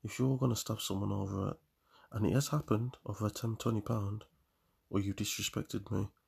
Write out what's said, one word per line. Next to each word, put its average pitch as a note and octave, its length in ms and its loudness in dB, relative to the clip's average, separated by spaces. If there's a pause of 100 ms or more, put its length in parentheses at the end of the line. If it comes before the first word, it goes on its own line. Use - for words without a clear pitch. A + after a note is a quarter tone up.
If - 140 -6
you're C3 200 4
gonna B2 180 4
stab - 240 -4
someone G2+ 320 0
over G2 380 0
it, - 60 -6 (560)
and G#2+ 140 2
it G2 80 4
has C3+ 140 4
happened, B2 480 0 (100)
over G#2+ 220 -2
ten, A2+ 280 -2
twenty A2+ 240 2
pound, G#2+ 440 -2 (680)
or G2+ 100 2
you G2 140 0
disrespected - 760 -4
me, G2+ 180 0 (200)